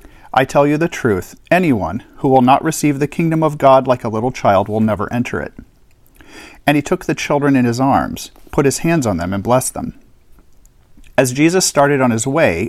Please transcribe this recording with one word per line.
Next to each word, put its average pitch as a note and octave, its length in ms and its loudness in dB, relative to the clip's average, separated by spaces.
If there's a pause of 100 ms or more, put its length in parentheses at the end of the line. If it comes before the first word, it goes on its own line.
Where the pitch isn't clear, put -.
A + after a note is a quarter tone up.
(300)
I C3+ 140 2
tell C#3+ 220 2
you D3 100 0
the E3 120 0
truth, - 480 -4 (140)
anyone B2 520 0 (140)
who C#3+ 120 -2
will C3 140 4
not B2+ 200 4
receive D3+ 360 -2
the D3 80 -2
kingdom D#3+ 360 -2
of D3+ 140 -2
God C3+ 300 4
like - 180 -2
a A2+ 60 -4
little A2 200 -2
child G2+ 380 0
will G#2+ 100 -4
never G#2+ 320 -2
enter A#2+ 300 -4
it." - 140 -10 (1120)
And D3+ 100 2
he C#3+ 60 0
took - 240 -4
the D#3 80 -2
children C#3+ 420 0
in B2 80 4
his A#2+ 160 0
arms, A#2+ 500 0 (220)
put D3 140 2
his C3 120 0
hands E3 280 0
on G2+ 100 0
them, F2 160 -4
and G2 100 -4
blessed A#2+ 300 0
them. - 220 -10 (1200)
As C3 160 0
Jesus E3 320 2
started C#3+ 380 2
on B2+ 80 2
his A2+ 160 -2
way, A#2+ 420 0